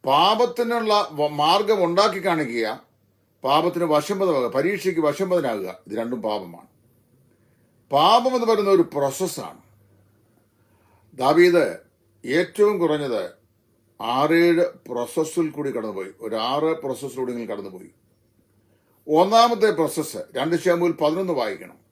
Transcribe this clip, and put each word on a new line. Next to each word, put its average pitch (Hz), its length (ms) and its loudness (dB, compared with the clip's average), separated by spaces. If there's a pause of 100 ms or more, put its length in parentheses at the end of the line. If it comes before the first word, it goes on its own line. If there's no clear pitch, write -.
പാപത്തിനുള്ള 214 1040 2
വ-, 147 180 -2
മാർഗം 175 560 2
ഉണ്ടാക്കി 190 400 0
കാണിക്കുക, 117 580 -2 (600)
പാപത്തിന് 170 400 2
വശംവദനാകുക, 151 640 0
പരീക്ഷയ്ക്ക് 165 540 -2
വശംവദനാകുക, 147 880 -2
ഇത് 104 100 -8
രണ്ടും 117 240 -6
പാപമാണ്. 98 460 -8 (1200)
പാപം 233 440 4
എന്ന് 233 120 0
പറയുന്ന 208 220 2
ഒരു 185 120 6
പ്രോസസ്സാണ്. 139 840 -4 (1500)
ദാവീദ് 151 640 4 (480)
ഏറ്റവും 180 540 0
കുറഞ്ഞത് 147 520 -2 (680)
ആറേഴ് 165 640 2 (220)
പ്രോസസ്സിൽ 151 600 -2
കൂടി 139 220 -6
കടന്നുപോയി, 101 400 -8 (100)
ഒരു 110 140 -6
ആറ് 127 280 -2
പ്രോസസ്സിലൂടെ 131 680 -6
ഇങ്ങനെ 117 220 -8
കടന്നുപോയി. 98 380 -14 (1160)
ഒന്നാമത്തെ 208 640 4
പ്രോസസ്സ് 156 460 -4 (180)
രണ്ട് 156 200 0
ശമൂവേൽ 175 360 2
പതിനൊന്ന് 165 420 -2
വായിക്കണം. 107 440 -6 (140)